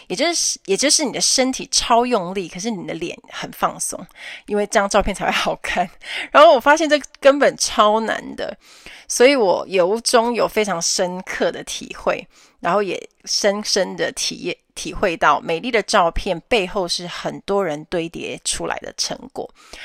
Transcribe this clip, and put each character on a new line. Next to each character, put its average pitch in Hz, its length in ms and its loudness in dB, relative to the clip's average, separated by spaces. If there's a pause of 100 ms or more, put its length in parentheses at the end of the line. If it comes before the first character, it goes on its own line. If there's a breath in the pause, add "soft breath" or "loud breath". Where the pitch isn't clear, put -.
也 180 80 -6
就 330 180 0
是， - 240 -2 (100)
也 190 100 0
就 262 120 2
是 302 160 2
你 220 60 -2
的 156 100 -6
身 254 300 2
体 - 220 -8
超 240 340 2
用 190 260 -2
力， 190 160 -6
可 180 120 -12
是 226 100 -4
你 170 160 -6
的 160 80 -8
脸 165 240 -8 (140)
很 - 180 -12
放 - 300 -4
松， - 260 -8 (400 loud breath)
因 208 100 -2
为 208 100 0
这 - 80 -4
张 202 140 2
照 202 140 4
片 208 100 0
才 165 140 -4
会 233 60 2
好 - 240 -2
看。 - 340 -4 (400 loud breath)
然 269 100 8
后 320 140 10
我 302 60 4
发 294 160 6
现 320 120 0
这 294 120 2 (180)
根 277 220 6
本 180 160 4
超 214 420 2
难 - 380 -6
的， - 200 -8 (520 loud breath)
所 - 180 6
以 285 80 8
我 202 320 2
由 190 340 2
衷 240 320 2
有 196 140 0
非 214 180 0
常 175 160 -4
深 180 420 -2
刻 - 280 -2
的 - 140 -10
体 - 340 -10
会， - 300 -4 (320 soft breath)
然 175 120 -2
后 202 80 2
也 - 280 -6 (160)
深 202 400 0
深 190 320 0
的 165 160 -2
体 - 240 -6
验， - 200 -6 (200)
体 - 180 -10
会 170 220 -2
到 151 240 4
美 165 180 -4
丽 240 140 -8
的 214 100 2
照 185 260 2
片 - 340 -2
背 202 240 0
后 180 200 -4
是 175 220 -6
很 147 320 -8
多 196 240 -2
人 151 220 -6
堆 170 220 -4
叠 - 360 -10
出 - 220 -4
来 - 120 -2
的 - 180 -14
成 - 220 -6 (140)
果。 - 160 -10 (360 loud breath)